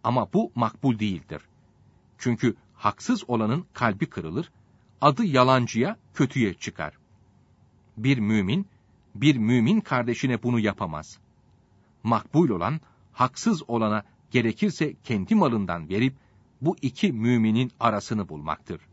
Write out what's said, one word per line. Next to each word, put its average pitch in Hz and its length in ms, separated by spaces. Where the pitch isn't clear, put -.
Ama 120 280
bu 220 220
makbul 113 440
değildir. 90 440
Çünkü 117 380
haksız - 560
olanın 117 420
kalbi 113 340
kırılır, 87 440
adı 147 240
yalancıya, 131 720
kötüye 123 400
çıkar. - 440
Bir 127 220
mümin, 107 480
bir 139 220
mümin 120 440
kardeşine 123 600
bunu 123 180
yapamaz. 92 580
Makbul 117 460
olan, 107 320
haksız - 580
olana 110 340
gerekirse 127 640
kendi 104 300
malından 101 540
verip 117 260
bu 156 220
iki 139 300
müminin 117 680
arasını 107 480
bulmaktır. 78 520